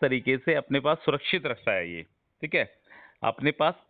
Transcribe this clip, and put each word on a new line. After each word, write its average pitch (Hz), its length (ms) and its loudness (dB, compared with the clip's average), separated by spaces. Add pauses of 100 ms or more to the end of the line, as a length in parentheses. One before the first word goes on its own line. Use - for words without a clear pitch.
तरीके 131 360 2
से 160 180 0
अपने 139 240 0
पास 151 180 0
सुरक्षित 147 480 0
रखता 117 260 -4
है 87 200 -2
ये। 85 100 -10 (400)
ठीक 156 140 -4
है, 127 140 0 (540)
अपने 135 280 0
पास 160 220 2 (160)